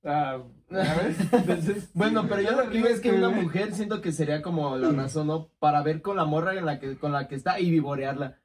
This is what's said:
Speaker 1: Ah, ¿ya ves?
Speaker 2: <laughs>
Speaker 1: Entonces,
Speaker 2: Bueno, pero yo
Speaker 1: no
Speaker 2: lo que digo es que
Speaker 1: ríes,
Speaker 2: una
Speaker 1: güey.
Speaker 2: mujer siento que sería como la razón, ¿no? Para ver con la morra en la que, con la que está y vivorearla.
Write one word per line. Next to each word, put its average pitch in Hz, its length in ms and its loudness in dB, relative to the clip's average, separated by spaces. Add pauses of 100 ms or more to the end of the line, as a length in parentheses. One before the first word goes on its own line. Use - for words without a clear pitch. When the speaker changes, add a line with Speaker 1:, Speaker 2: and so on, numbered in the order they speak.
Speaker 1:
Ah, 143 380 -2 (300)
¿ya 175 320 0
ves? - 160 -2
Speaker 2:
<laughs> 175 140 2
Speaker 1:
Entonces, 196 600 0
Speaker 2:
Bueno, 214 360 2
pero 196 120 0
yo 214 100 2
Speaker 1:
no 262 120 2
Speaker 2:
lo 220 60 -2
que 226 80 -2
digo 233 100 4
es 233 140 4
que 240 100 0
Speaker 1:
ríes, 226 120 4
Speaker 2:
una 190 100 4
Speaker 1:
güey. 196 100 0
Speaker 2:
mujer 185 300 -2
siento 202 280 -4
que 170 100 -4
sería 151 300 -2
como 151 360 -2
la 131 140 2
razón, 143 360 -2
¿no? 160 220 -4 (100)
Para 147 240 4
ver 156 180 -2
con 196 160 -4
la 165 80 2
morra 160 320 0
en 175 80 -4
la 147 140 -2
que, 135 180 -8
con 147 140 -4
la 139 160 -2
que 143 80 -10
está 180 240 -2
y 180 100 2
vivorearla. 139 760 -2